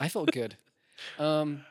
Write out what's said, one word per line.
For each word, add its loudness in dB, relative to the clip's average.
I 2
felt 2
good. -2
<laughs> -20
Um, 0